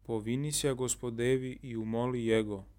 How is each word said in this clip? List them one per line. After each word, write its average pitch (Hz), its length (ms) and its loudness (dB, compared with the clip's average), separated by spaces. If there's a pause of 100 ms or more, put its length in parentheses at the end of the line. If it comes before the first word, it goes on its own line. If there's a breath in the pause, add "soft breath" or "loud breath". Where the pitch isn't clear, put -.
Povini 120 500 -2
sja 143 220 2
Gospodevi 127 880 0
i 123 140 -8
umoli 117 500 0
jego. 107 380 4 (140)